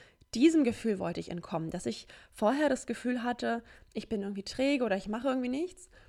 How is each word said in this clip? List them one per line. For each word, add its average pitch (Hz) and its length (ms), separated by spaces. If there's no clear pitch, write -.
diesem 311 300
Gefühl 220 340
wollte 175 220
ich 170 100
entkommen, 170 400
dass 175 160
ich 233 200
vorher 277 380
das 262 180
Gefühl 240 360
hatte, 233 400
ich - 160
bin 208 140
irgendwie 196 220
träge 269 400
oder 196 120
ich 196 120
mache 233 200
irgendwie 254 200
nichts. 294 400